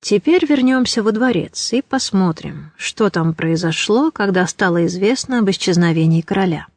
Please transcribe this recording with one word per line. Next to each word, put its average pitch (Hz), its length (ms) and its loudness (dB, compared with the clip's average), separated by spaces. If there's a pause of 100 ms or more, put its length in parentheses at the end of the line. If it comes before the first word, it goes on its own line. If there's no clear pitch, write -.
Теперь 302 400 2
вернемся 254 580 2
во 214 100 2
дворец 220 600 -2
и 240 80 0
посмотрим, 160 960 -2
что - 320 -2
там 165 240 0
произошло, 165 800 0
когда 185 360 0
стало 170 380 0
известно 208 540 -2
об 214 100 2
исчезновении 165 720 2
короля. 180 460 -2 (100)